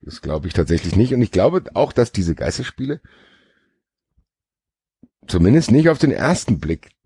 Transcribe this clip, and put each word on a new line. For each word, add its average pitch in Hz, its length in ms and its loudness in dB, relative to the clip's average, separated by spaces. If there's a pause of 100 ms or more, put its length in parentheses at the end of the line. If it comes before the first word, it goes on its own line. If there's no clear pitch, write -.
Das - 220 -20
glaube 76 240 -6
ich 80 80 -8
tatsächlich 85 400 0
nicht. 123 200 2
Und 120 80 0
ich 104 100 -2
glaube 139 300 2 (120)
auch, 143 180 -2
dass 120 200 0
diese 82 220 -2
Geisterspiele 131 680 -8 (2250)
zumindest 101 460 2
nicht 156 160 6
auf 156 100 2
den 147 140 2
ersten - 480 -2
Blick 78 300 -8 (160)